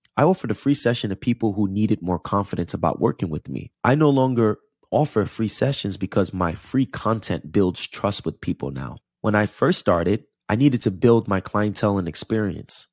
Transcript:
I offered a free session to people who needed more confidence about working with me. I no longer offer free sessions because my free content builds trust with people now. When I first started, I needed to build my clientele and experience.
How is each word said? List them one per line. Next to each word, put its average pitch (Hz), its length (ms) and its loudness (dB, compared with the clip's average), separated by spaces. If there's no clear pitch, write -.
I 135 80 4
offered 180 280 2
a - 20 -2
free 143 200 0
session 120 360 -2
to 95 80 -4
people 117 340 0
who 101 160 0
needed 104 340 0
more 87 160 -2
confidence - 560 -4
about 82 280 -2
working 95 280 -4
with 76 200 -8
me. - 240 -10
I 127 120 4
no 151 140 4
longer 127 480 2
offer 110 360 0
free 110 240 -4
sessions 107 480 -2
because 95 340 0
my 87 220 -2
free 135 320 -2
content 104 680 -4
builds 92 340 2
trust - 380 -4
with 80 160 -6
people 71 320 -6
now. 67 280 -10
When 107 160 0
I 104 120 4
first 156 320 0
started, 87 440 2
I 107 80 0
needed 123 280 4
to 113 80 0
build 113 360 4
my 95 140 0
clientele 104 560 0
and 90 100 -2
experience. - 840 -6